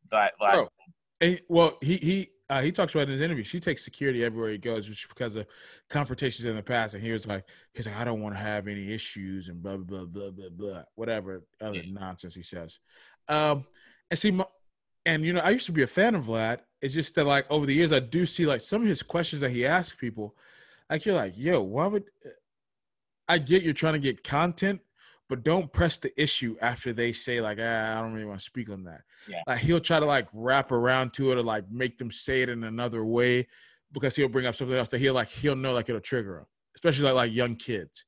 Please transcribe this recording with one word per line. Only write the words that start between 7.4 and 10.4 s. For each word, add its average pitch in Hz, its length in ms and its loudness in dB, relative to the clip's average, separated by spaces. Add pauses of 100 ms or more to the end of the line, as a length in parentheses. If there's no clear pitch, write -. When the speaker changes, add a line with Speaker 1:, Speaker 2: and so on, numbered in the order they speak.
Speaker 2:
he's 117 120 -10
like, 104 120 -8
"I 117 80 -4
don't 113 160 -2
wanna 104 160 -6
have 104 320 -4
any 101 240 -6
issues," 95 560 -8
and 85 120 -12
blah, 98 140 -8
blah, 92 300 -10
blah, 98 240 -12
blah, - 20 -14
blah, 95 200 -16